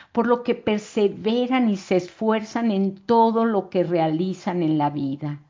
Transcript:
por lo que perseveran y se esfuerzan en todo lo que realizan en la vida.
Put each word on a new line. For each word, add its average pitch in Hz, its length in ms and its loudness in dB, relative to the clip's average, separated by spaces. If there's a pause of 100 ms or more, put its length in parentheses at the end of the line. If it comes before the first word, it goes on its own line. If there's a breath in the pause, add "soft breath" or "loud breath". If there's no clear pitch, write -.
(120)
por 233 160 0
lo 247 160 2
que 240 100 0
perseveran 220 1160 0
y 196 80 0
se 190 200 -2
esfuerzan 220 760 -2
en 196 240 0
todo 226 500 2
lo 196 260 0
que 180 120 0
realizan 175 800 -2
en 156 160 0
la 147 120 0
vida. 143 600 -6